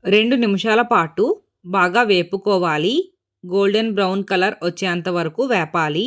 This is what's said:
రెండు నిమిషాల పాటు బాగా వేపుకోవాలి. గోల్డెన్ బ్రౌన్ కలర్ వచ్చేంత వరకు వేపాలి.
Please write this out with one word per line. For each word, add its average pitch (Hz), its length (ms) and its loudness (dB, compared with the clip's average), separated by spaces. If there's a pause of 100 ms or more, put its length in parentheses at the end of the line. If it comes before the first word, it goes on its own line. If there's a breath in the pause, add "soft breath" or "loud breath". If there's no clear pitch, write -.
రెండు 220 320 2
నిమిషాల 220 460 2
పాటు 214 420 0 (400)
బాగా 185 380 0
వేపుకోవాలి. 190 1120 0 (300)
గోల్డెన్ 202 500 0
బ్రౌన్ 190 300 0
కలర్ 196 400 0
వచ్చేంత 175 440 -4
వరకు 175 360 -2
వేపాలి. 170 640 -2